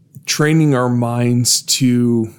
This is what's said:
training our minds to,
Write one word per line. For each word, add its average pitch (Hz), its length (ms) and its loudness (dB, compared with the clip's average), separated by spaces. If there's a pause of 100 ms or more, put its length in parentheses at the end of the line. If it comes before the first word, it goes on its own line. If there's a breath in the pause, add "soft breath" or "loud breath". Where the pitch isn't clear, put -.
(260)
training 151 480 2
our 123 140 0
minds 120 760 0
to, 120 760 0